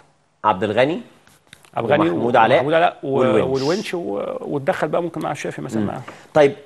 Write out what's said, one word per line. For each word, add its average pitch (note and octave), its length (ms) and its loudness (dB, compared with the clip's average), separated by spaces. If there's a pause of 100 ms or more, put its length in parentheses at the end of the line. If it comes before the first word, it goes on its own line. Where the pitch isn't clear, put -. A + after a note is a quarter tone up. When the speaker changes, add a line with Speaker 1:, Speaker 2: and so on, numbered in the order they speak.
(440)
Speaker 1:
عبد G#2+ 200 2
الغني C3 380 2 (720)
Speaker 2:
عبد A#2+ 160 -2
الغني D#3 180 2
Speaker 1:
ومحمود C#3 260 0
علاء A#2 220 6
Speaker 2:
ومحمود D3+ 160 0
علاء E3+ 300 2
و-، D3 40 -6 (120)
Speaker 1:
والونش. C3 420 2
Speaker 2:
والونش F3 320 -2
و-، F#3 280 -6 (200)
وتدخل D#3 460 -4
بقى E3+ 160 -2
ممكن E3 180 -6
مع D#3 100 -6
الشافي D3+ 300 -8
مثلا A#2+ 200 -4
Speaker 1:
مم. G#2 60 -2
Speaker 2:
معاه. - 140 -8 (320)
Speaker 1:
طيب، C#3 200 6 (120)